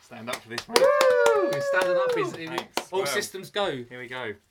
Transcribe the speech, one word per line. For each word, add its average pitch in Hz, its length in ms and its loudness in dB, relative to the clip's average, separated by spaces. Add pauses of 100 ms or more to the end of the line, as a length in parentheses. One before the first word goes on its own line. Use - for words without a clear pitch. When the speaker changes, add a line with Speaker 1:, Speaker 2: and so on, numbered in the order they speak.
Speaker 1:
Stand 113 260 -14
up - 80 -4
for - 140 -18
this, - 180 -8
mate. - 120 2
Speaker 2:
Woo! 494 760 4
He's - 140 -2
standing 539 280 2
up, 508 180 0
he's, 415 220 -4
he, 330 100 -12
Speaker 1:
Thanks. - 460 -8
Speaker 2:
all 185 80 -2
Speaker 1:
Well, 190 60 -2
Speaker 2:
systems 139 440 -6
go. 160 340 -4
Speaker 1:
here 123 160 -16
we 123 80 -14
go. 120 260 -8 (160)